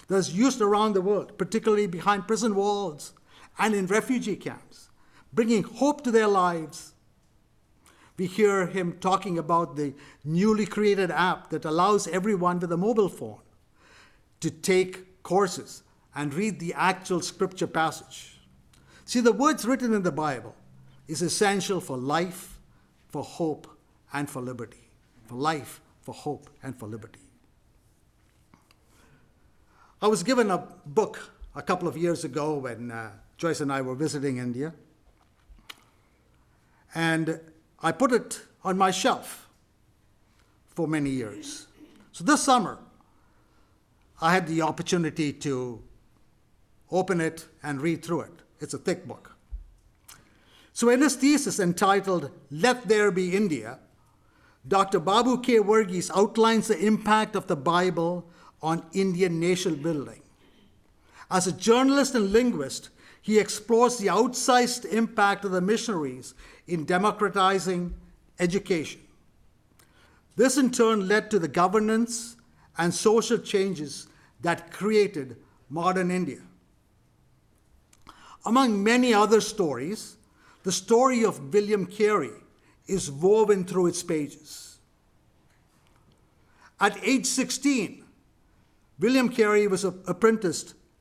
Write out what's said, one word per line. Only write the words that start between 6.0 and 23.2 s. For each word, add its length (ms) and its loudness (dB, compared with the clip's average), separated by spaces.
to 80 -2
their 180 4
lives. 640 0
We 100 -4
hear 400 2
him 320 -4
talking 400 0
about 380 0
the 180 -4
newly 440 2
created 440 2
app 400 -2
that 140 -6
allows 420 2
everyone 540 0
with 100 -4
a 60 -2
mobile 320 2
phone 320 -14
to 100 -4
take 720 -2
courses 600 -2
and 200 -6
read 260 -4
the 140 -8
actual 480 -2
scripture 440 -4
passage. 680 -6
See, 140 -2
the 120 6
words 320 2
written 300 0
in 80 0
the 100 -2
Bible 420 -6
is 140 -6
essential 580 0
for 160 -8
life, 640 -6
for 160 -10